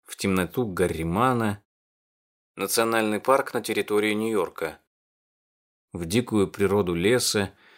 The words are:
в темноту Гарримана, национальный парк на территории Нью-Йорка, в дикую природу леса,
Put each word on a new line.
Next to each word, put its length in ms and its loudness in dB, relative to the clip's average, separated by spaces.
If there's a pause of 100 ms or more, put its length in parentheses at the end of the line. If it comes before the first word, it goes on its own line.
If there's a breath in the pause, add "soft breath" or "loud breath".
в 120 -18
темноту 500 -2
Гарримана, 960 0 (920)
национальный 640 0
парк 360 2
на 60 -4
территории 520 0
Нью-Йорка, 680 -2 (1120)
в 120 -8
дикую 420 2
природу 480 0
леса, 580 2 (260 soft breath)